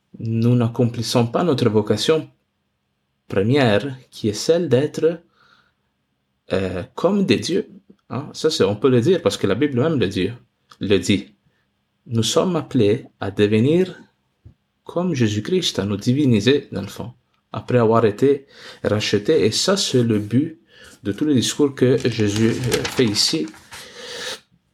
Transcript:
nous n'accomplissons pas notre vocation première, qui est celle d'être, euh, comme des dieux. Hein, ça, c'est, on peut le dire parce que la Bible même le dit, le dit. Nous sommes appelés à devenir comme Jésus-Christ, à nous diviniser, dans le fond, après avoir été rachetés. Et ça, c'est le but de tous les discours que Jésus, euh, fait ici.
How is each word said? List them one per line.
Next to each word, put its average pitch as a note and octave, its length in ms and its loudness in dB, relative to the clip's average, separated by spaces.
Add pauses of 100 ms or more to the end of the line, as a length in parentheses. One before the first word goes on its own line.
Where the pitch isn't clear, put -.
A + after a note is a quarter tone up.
(180)
nous A2+ 380 0
n'accomplissons A#2 720 0
pas F3 160 -2
notre B2+ 240 2
vocation A2 600 0 (1000)
première, A#2 680 2 (160)
qui - 180 -6
est G#2 40 -2
celle E3 360 0
d'être, D3+ 520 0 (1300)
euh, F#2 300 -4 (120)
comme G3 320 0
des G#2+ 100 4
dieux. - 320 -4 (420)
Hein, A#2 220 -8
ça, - 180 0
c'est, - 140 0
on G2+ 120 0
peut C#3 120 2
le B2 120 4
dire E3 220 2
parce G2 140 0
que - 100 -4
la G2 80 2
Bible C#3 260 0
même D#3 180 0
le G2 100 2
dit, F#2+ 220 -2 (500)
le G2 180 2
dit. - 360 -2 (720)
Nous A2+ 160 -2
sommes E3+ 340 0
appelés B2 480 0 (160)
à G2 100 -6
devenir A2+ 720 2 (840)
comme F3 320 -4
Jésus-Christ, A#2+ 640 -2
à F#2+ 60 0
nous G2+ 140 -4
diviniser, B2 760 2
dans - 80 -8
le A#2 60 -8
fond, - 260 -14 (400)
après A#2+ 260 -2
avoir A2+ 280 4
été C#3 400 0 (360)
rachetés. - 600 0
Et G#2+ 60 2
ça, F#3+ 260 0
c'est B2+ 260 0
le A2+ 160 0
but A#2 400 -2 (440)
de G2 100 -4
tous D3 140 -4
les D3+ 80 4
discours C3+ 400 0
que C3 240 2 (100)
Jésus, A2 440 0
euh, B2+ 320 -2 (120)
fait C3 80 4
ici. - 420 0 (1300)